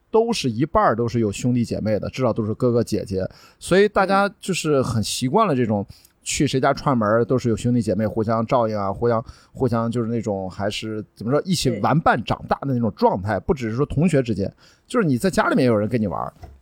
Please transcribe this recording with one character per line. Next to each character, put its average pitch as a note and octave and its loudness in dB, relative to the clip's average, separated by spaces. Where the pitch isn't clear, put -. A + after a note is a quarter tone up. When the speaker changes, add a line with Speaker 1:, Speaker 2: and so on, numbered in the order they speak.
Speaker 1:
都 A#3 2
是 - -2
一 A#2 -2
半 G#3+ 2
儿 C#3 4
都 A#2 0
是 A#2 0
有 G#2+ 2
兄 B2 0
弟 A#2+ 2
姐 - -4
妹 G#2 0
的， F2+ -4
至 B2+ -4
少 B2 2
都 A#2+ -2
是 G#2+ -2
哥 B2 2
哥 A#2 4
姐 G#2 -4
姐， F#2 -4
所 F3+ 2
以 G#3 6
大 G3+ 2
家 G3 0
就 G3 -4
是 D3 2
很 A2 -2
习 - -2
惯 G#3 2
了 D#3+ 0
这 B2 2
种 G#2 -2
Speaker 2:
嗯。 - -20
Speaker 1:
去 - 0
谁 C3+ 0
家 C#3 2
串 C3+ 0
门 G#2+ 0
儿 A2+ 4
都 B2+ 2
是 A#2+ -2
有 A2 2
兄 A#2+ 0
弟 B2 2
姐 G#2 0
妹 G#2+ 0
互 G#2+ -2
相 A2+ 0
照 A#2 2
应 A2 -2
啊， G2 -2
互 A#2+ -2
相， A#2 0
互 C3 0
相 A#2 0
就 A#2 -2
是 A2 -4
那 A#2 -2
种 G2 -4
还 G2+ -4
是 G#2+ -6
怎 G2 -12
么 A2+ -4
说， C#3+ 2
一 F#3 -2
起 C3+ 0
玩 A#2 2
伴 G3+ 2
长 - -4
大 - 0
的 C#3 -2
那 A#2+ -2
种 A2 0
状 F#3 0
态， G2+ 0
Speaker 2:
对。 - -8
Speaker 1:
不 F#3+ 2
只 A#2 -6
是 A2+ -6
说 C#3 0
同 E3+ 0
学 D3 2
之 A#2 0
间， F#2 -4
就 B3 0
是 F#3+ 2
你 C3 2
在 F#3 0
家 - 0
里 E4 2
面 D#3 4
有 A#2 4
人 G#2 0
跟 A#2+ 0
你 G#2 0
玩 A#1+ -4
儿。 - -8